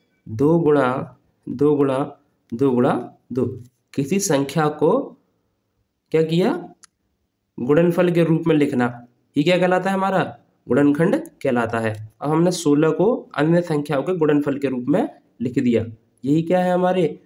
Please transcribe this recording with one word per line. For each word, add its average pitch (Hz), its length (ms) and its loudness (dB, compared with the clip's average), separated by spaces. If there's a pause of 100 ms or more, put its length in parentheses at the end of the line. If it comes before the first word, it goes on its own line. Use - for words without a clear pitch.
(260)
दो 143 320 2
गुणा, 143 300 2 (580)
दो 143 300 0
गुणा, 135 220 0 (540)
दो 131 180 0
गुणा 123 220 2 (400)
दो। 120 140 -2 (480)
किसी 147 260 -2
संख्या 151 500 0
को 165 280 0 (1120)
क्या 160 120 2
किया? 175 280 0 (1040)
गुणनफल 170 520 2
के 170 140 2
रूप 160 220 0
में 160 100 4
लिखना, 143 340 0 (460)
ये 147 60 2
क्या 175 160 2
कहलाता 185 320 0
है? 196 60 -2
हमारा 190 260 -2 (440)
गुणनखंड 147 540 2 (220)
कहलाता 117 360 -2
है। 110 160 -4 (260)
अब 139 100 -4
हमने 170 220 2
सोलह 156 400 2
को 170 220 0 (220)
अन्य 165 260 2
संख्याओं 147 400 -4
के 180 140 -4
गुणनफल 147 420 0
के 139 100 -2
रूप 123 200 -6
में 220 200 2 (320)
लिख 131 200 -4
दिया, 113 260 2 (380)
यही 151 180 2
क्या 180 180 2
है? 180 120 2
हमारे 180 540 0